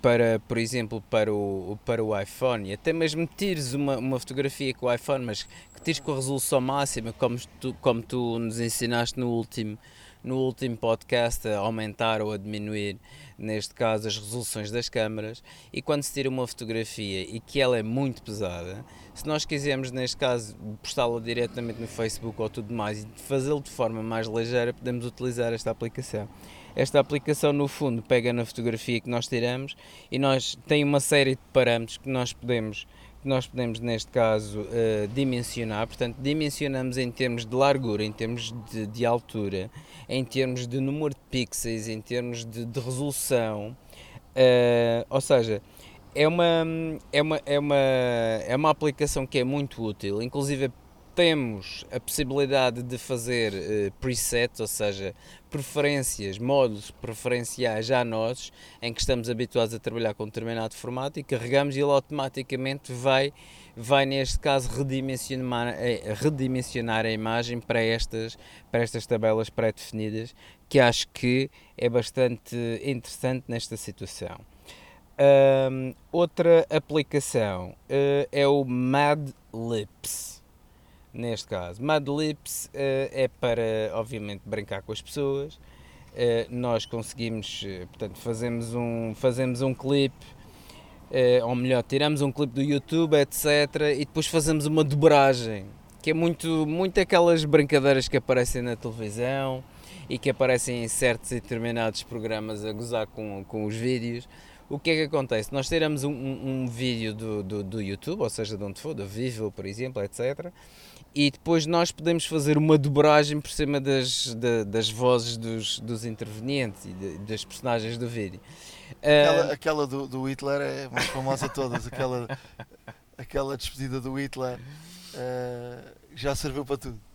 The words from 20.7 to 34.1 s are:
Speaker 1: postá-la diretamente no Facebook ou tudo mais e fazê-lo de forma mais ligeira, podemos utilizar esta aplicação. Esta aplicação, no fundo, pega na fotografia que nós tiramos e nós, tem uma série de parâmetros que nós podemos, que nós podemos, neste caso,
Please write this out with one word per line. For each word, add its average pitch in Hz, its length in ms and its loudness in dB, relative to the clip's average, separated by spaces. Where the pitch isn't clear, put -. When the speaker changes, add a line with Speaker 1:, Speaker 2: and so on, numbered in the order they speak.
Speaker 1:
postá-la 120 380 -2
diretamente 117 640 -4
no 113 60 -8
Facebook 113 520 -6
ou 110 100 -2
tudo 110 220 -10
mais 107 320 -4
e 107 120 -12
fazê-lo 139 460 -2
de - 100 -14
forma 113 320 -2
mais 113 240 -2
ligeira, 117 440 0
podemos 120 360 -6
utilizar 120 440 -2
esta 113 200 -2
aplicação. 113 580 -6
Esta 135 280 4
aplicação, 147 500 0
no 143 160 2
fundo, 123 340 -2
pega 120 300 2
na 120 140 -2
fotografia 117 560 -4
que - 80 -10
nós 120 180 -2
tiramos 123 480 -2
e - 80 -4
nós, 135 480 2
tem 147 200 4
uma 143 160 4
série 139 300 4
de 131 100 -4
parâmetros 120 460 4
que - 100 -10
nós 127 240 -2
podemos, 113 560 -4
que 139 60 -6
nós 131 180 0
podemos, 117 360 -4
neste 117 280 -4
caso, 107 600 2